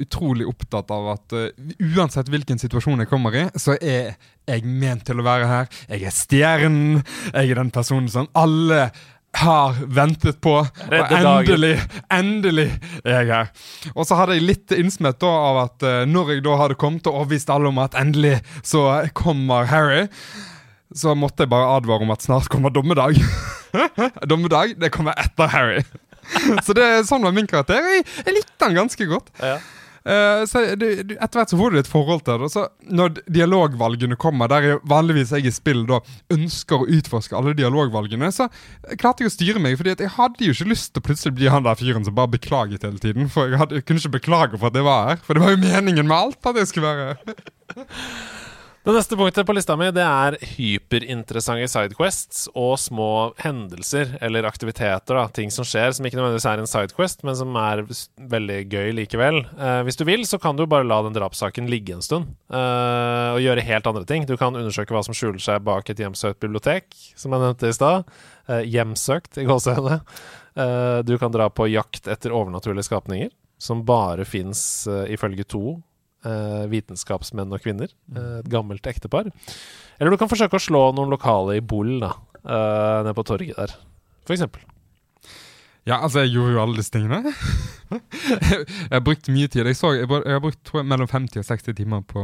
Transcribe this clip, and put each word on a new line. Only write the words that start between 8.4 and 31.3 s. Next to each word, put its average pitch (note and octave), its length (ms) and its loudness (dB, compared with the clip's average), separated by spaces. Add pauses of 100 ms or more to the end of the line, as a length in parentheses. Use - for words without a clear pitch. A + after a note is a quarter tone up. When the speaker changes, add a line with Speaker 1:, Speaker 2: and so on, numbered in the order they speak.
Speaker 1:
har D3 400 4
ventet C#3+ 640 2
på. D3+ 260 4 (240)
Speaker 2:
Redde D#3+ 220 2
Speaker 1:
Og F3+ 100 4
Speaker 2:
dagen. C#3+ 240 6
Speaker 1:
endelig, E3 340 4 (300)
endelig F3+ 720 2 (240)
er B2 200 2
jeg - 40 0
her. A2+ 220 0 (440)
Og D#3+ 120 -2
så F#3+ 100 4
hadde F#3 180 4
jeg D#3+ 80 2
litt F#3 300 0
innsmett E3+ 460 0
da F3+ 100 2
av D3 360 4
at, - 180 -8
eh, B2+ 240 2
når E3 280 2
jeg C3+ 80 -4
da D3 140 2
hadde C#3+ 200 2
kommet D#3 300 0
og D3+ 80 2 (120)
overbevist C#3+ 240 -2
alle C#3+ 180 4
om C3+ 100 0
at C3 140 0
endelig C#3+ 480 2 (220)
så D3 520 2
kommer C3 520 2
Harry, D3+ 420 4 (840)
så D#3 200 2
måtte C#3+ 300 0
jeg B2+ 60 0
bare B2+ 300 4
advare A2+ 220 2
om A2 80 0
at G#2+ 120 -2
snart C3 260 2
kommer C#3 240 2
dommedag. C#3 420 4 (540)
<laughs> B3 580 -2
Dommedag, E3+ 540 2
det E3 100 2
kommer D#3 280 -2
etter - 300 2
Harry. B2 340 2 (360)
<laughs> - 460 0
Så G#3 100 2
det, A#3+ 120 6 (200)
sånn C4 160 2
var F#3 100 2
min G#3 140 2
karakter. F3 380 0
Jeg, F#4 220 4 (180)
jeg F#4+ 100 0
likte G#4 300 0
han G3+ 100 4
ganske G3+ 340 0
godt. F3 200 -4 (120)
Speaker 2:
Ja. C3 180 -4 (500)
Speaker 1:
Eh, G#3 400 4
så B3 140 2 (160)
du, A3+ 60 0 (200)
du, G3+ 160 -10
etter A3+ 200 0